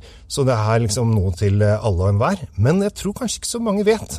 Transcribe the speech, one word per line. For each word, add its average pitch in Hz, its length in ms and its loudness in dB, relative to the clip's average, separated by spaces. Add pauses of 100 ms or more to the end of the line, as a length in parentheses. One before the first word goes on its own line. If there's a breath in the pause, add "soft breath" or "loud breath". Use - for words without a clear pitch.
(260 loud breath)
så 143 180 -2
det 127 120 0
er 110 260 2
liksom 117 320 0
noe 95 220 0
til, 101 260 2
eh, 104 160 2
alle 92 240 0
og 101 120 2
enhver. 147 340 0 (100)
Men 151 220 4
jeg 202 140 -2
tror 202 200 -6
kanskje - 260 -6
ikke - 140 -8
så 233 80 -6
mange 208 220 0
vet 214 340 0